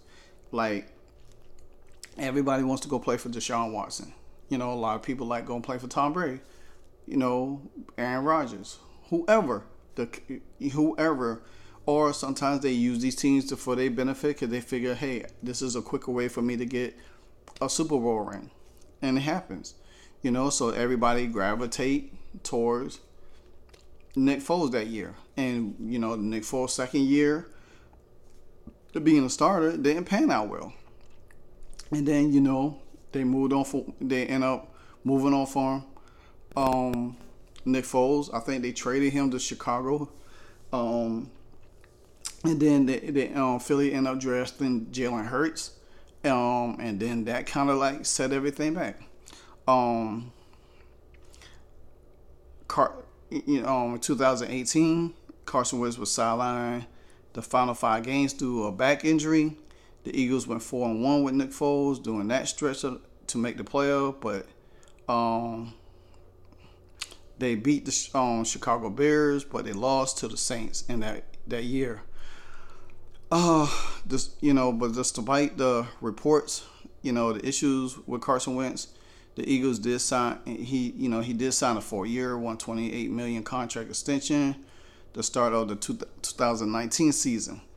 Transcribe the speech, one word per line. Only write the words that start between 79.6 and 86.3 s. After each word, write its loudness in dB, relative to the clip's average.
did 0
sign, 0
he, -2
you -2
know, 0
he -4
did 0
sign 2
a -2
four-year, -4
one -6
twenty-eight -4
million -4
contract -6
extension, 0
the -6
start 2
of 2
the -4
two, -4
two -10